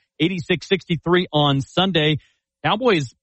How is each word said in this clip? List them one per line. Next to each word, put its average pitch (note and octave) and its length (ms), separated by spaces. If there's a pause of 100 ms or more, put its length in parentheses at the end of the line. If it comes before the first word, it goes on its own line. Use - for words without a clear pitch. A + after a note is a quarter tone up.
(200)
eighty-six E3 480
sixty-three F3+ 640
on C#3+ 300
Sunday. D#3 560 (460)
Cowboys F#3 600